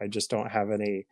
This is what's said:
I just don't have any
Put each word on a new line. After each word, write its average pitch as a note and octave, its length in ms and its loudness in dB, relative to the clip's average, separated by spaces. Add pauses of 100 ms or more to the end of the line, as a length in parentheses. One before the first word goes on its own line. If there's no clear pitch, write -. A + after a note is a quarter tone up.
I G2+ 60 -4
just G#2 240 -2
don't G#2+ 180 0
have G#2+ 220 2
any G#2 400 0